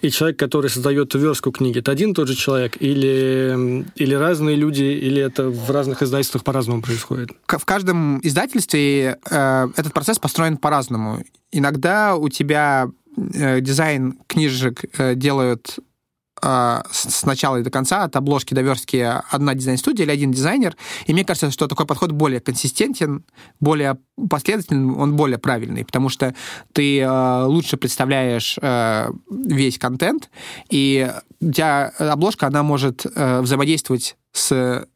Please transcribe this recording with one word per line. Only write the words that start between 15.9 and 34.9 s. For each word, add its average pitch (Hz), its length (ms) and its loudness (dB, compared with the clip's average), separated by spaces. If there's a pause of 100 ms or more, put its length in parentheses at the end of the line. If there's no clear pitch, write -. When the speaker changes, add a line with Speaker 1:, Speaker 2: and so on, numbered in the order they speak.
Speaker 2:
а, 123 460 2
с-, - 180 -4 (120)
с - 40 -4
начала 135 340 0
и 120 40 -2
до 123 80 -4
конца, 156 320 0
от 160 140 -2
обложки 139 360 0
до 131 100 2
верстки 127 440 0 (240)
одна 139 240 0
дизайн-студия 135 500 0
или 147 60 0
один 143 220 2
дизайнер. 170 420 0 (320)
И 156 60 2
мне 180 120 4
кажется, 151 280 0
что 143 160 -2
такой 143 180 -2
подход 160 240 0
более 147 300 0
консистентен, 147 840 -2 (380)
более 143 360 2 (320)
последовательный, 147 680 0
он 143 180 2
более 139 240 2
правильный, 117 460 -2
потому 131 240 -2
что 131 260 -2 (380)
ты, 143 260 2
э, 131 460 2
лучше 147 320 2
представляешь, 127 840 0
э, 113 500 0 (200)
весь 151 480 0
контент, 170 520 -2 (380)
и 135 400 2 (320)
у 160 120 0
тебя 143 460 2
обложка, 151 500 0
она 147 160 2
может, 139 420 0
э, 131 340 0
взаимодействовать 139 760 0 (160)
с 123 520 0 (120)